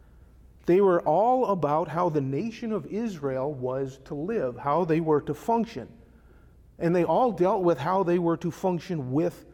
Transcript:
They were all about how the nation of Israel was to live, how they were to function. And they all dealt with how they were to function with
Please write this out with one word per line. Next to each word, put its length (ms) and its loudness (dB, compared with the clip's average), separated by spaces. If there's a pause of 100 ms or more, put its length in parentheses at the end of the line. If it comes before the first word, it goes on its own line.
(640)
They 160 4
were 220 4
all 500 2
about 360 0
how 200 0
the 140 0
nation 500 -6
of 140 -4
Israel 680 -4
was 540 -6
to 80 -10
live, 420 -4
how 300 0
they 140 2
were 200 4
to 140 -6
function. 520 -2 (920)
And 180 2
they 80 4
all 260 2
dealt 320 2
with 140 4
how 280 0
they 140 2
were 200 0
to 120 -4
function 640 -4
with 420 -2